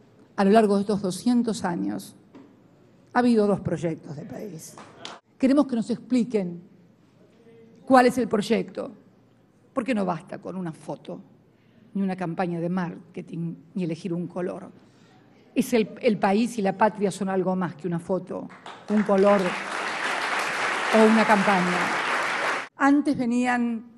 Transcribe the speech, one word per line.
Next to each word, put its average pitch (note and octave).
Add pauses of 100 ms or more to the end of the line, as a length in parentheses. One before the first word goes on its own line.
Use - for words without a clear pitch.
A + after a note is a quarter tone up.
(360)
a G3+
lo G3
largo G#3
de G3+
estos G3+
doscientos A3+
años, - (960)
ha A#3
habido A#3
dos G3+
proyectos D#3+
de D3+
país. G3+ (640)
Queremos C4+
que A#3+
nos A3+
expliquen G3+ (1200)
cuál B3+
es B3
el A#3
proyecto, G3+ (840)
porque B3+
no G3+
basta E3+
con F3+
una F3
foto, - (720)
ni G3
una F#3
campaña F3
de E3+
marketing, F3 (200)
ni F#3
elegir D#3+
un F3
color. F#3 (840)
Es B3
el, A3+ (100)
el G#3+
país G#3+
y G#3
la F#3+
patria G3+
son F#3+
algo F#3+
más F3+
que -
una E3+
foto, F#3 (400)
un G#3+
color G3+ (1600)
o A3
una A3
campaña. F#3+ (1000)
Antes C#4+
venían A#3+